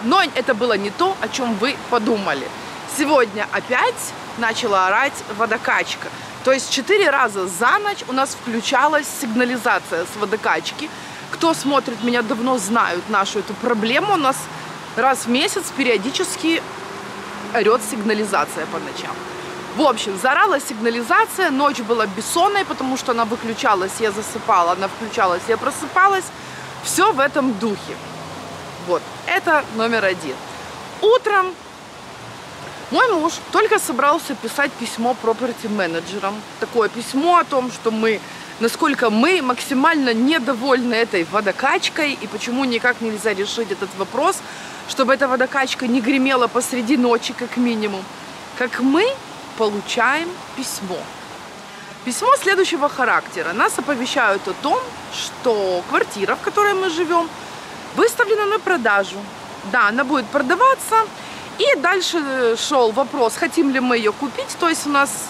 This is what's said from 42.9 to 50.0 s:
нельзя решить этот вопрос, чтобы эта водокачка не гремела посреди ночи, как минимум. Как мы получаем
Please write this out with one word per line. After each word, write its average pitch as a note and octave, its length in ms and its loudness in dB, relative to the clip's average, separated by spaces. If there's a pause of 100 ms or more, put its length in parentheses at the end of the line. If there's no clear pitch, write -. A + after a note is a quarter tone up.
нельзя G#3+ 360 -2
решить G#3 360 -4
этот F#3+ 180 -4 (100)
вопрос, B3+ 380 0 (520)
чтобы C4 240 2
эта C4+ 140 4
водокачка C4 580 0
не A#3+ 160 2
гремела C4 460 4
посреди B3 500 0
ночи, A#3+ 360 2
как A#3+ 240 -8
минимум. G#3+ 460 0 (540)
Как A#3+ 220 -2
мы C#4+ 280 4 (500)
получаем A#3 720 0 (260)